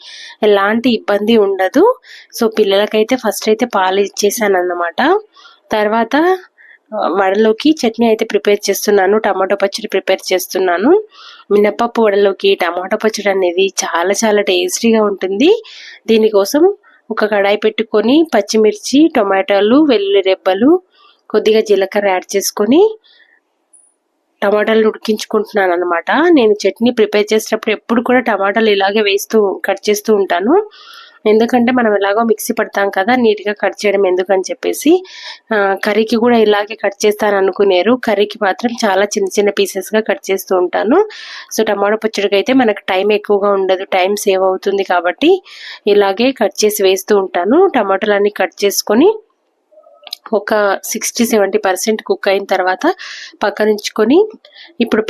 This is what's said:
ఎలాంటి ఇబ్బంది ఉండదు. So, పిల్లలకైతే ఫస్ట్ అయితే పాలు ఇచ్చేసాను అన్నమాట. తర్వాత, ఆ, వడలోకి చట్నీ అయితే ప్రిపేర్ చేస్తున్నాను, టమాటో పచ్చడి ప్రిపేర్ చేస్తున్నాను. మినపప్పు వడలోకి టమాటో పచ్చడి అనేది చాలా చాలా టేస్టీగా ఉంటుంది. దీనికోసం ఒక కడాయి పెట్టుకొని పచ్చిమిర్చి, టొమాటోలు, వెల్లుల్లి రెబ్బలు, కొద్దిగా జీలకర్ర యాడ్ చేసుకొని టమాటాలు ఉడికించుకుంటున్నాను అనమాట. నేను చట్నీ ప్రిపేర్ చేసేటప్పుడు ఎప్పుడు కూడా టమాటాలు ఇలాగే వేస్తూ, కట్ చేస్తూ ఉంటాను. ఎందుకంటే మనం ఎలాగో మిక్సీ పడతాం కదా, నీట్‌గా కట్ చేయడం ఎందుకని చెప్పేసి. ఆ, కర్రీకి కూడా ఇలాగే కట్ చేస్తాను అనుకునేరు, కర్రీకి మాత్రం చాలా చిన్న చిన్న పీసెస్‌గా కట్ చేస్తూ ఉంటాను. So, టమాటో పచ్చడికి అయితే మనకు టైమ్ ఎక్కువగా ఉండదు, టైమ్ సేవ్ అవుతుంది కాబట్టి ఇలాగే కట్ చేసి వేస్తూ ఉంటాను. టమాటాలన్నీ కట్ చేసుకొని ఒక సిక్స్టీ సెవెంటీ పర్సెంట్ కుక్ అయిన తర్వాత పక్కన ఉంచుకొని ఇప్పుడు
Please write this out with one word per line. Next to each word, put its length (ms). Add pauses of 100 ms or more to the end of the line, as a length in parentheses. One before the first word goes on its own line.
(420)
ఎలాంటి 480
ఇబ్బంది 460
ఉండదు. 600 (440)
So, 80 (100)
పిల్లలకైతే 580
ఫస్ట్ 320
అయితే 260
పాలు 260
ఇచ్చేసాను 580
అన్నమాట. 600 (540)
తర్వాత, 440 (800)
ఆ, 140 (120)
వడలోకి 500
చట్నీ 360
అయితే 180
ప్రిపేర్ 460
చేస్తున్నాను, 480
టమాటో 380
పచ్చడి 320
ప్రిపేర్ 440
చేస్తున్నాను. 720 (460)
మినపప్పు 520
వడలోకి 520
టమాటో 420
పచ్చడి 340
అనేది 360 (180)
చాలా 300 (100)
చాలా 180
టేస్టీగా 600
ఉంటుంది. 600 (440)
దీనికోసం 680 (360)
ఒక 140
కడాయి 320
పెట్టుకొని 800
పచ్చిమిర్చి, 800
టొమాటోలు, 760
వెల్లుల్లి 300
రెబ్బలు, 600 (500)
కొద్దిగా 300
జీలకర్ర 480
యాడ్ 280
చేసుకొని 600 (1500)
టమాటాలు 460
ఉడికించుకుంటున్నాను 840
అనమాట. 380 (180)
నేను 240
చట్నీ 380
ప్రిపేర్ 420
చేసేటప్పుడు 400
ఎప్పుడు 300
కూడా 180
టమాటాలు 500
ఇలాగే 300
వేస్తూ, 640
కట్ 260
చేస్తూ 240
ఉంటాను. 540 (580)
ఎందుకంటే 460
మనం 240
ఎలాగో 260
మిక్సీ 300
పడతాం 380
కదా, 240
నీట్‌గా 380
కట్ 340
చేయడం 200
ఎందుకని 440
చెప్పేసి. 540 (500)
ఆ, 300
కర్రీకి 320
కూడా 220
ఇలాగే 360
కట్ 320
చేస్తాను 300
అనుకునేరు, 680
కర్రీకి 380
మాత్రం 280 (140)
చాలా 200
చిన్న 240 (100)
చిన్న 120
పీసెస్‌గా 500
కట్ 300
చేస్తూ 260
ఉంటాను. 520 (440)
So, 140
టమాటో 300
పచ్చడికి 380
అయితే 180
మనకు 360
టైమ్ 240
ఎక్కువగా 380
ఉండదు, 340
టైమ్ 320
సేవ్ 260
అవుతుంది 420
కాబట్టి 580 (440)
ఇలాగే 460
కట్ 320
చేసి 180
వేస్తూ 360
ఉంటాను. 560
టమాటాలన్నీ 560
కట్ 340
చేసుకొని 500 (1200)
ఒక 520
సిక్స్టీ 420
సెవెంటీ 320
పర్సెంట్ 440
కుక్ 260
అయిన 160
తర్వాత 500 (480)
పక్కన 260
ఉంచుకొని 600 (520)
ఇప్పుడు 300